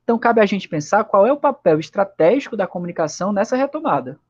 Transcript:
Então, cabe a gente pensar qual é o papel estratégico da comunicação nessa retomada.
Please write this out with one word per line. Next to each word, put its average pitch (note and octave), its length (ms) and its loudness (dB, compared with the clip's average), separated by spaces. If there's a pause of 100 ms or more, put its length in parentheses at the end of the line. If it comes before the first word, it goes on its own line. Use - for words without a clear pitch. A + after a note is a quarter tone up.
Então, A#3 160 0
cabe A#3 220 2
a G#3 60 6
gente G3 220 -4
pensar F#3 360 0
qual G3+ 220 4
é C4 60 2
o C#4+ 60 0
papel F#3+ 420 0
estratégico G3 760 0
da F#3+ 100 -2
comunicação F3 680 -6
nessa G#3+ 240 -2
retomada. A#3+ 640 -4 (120)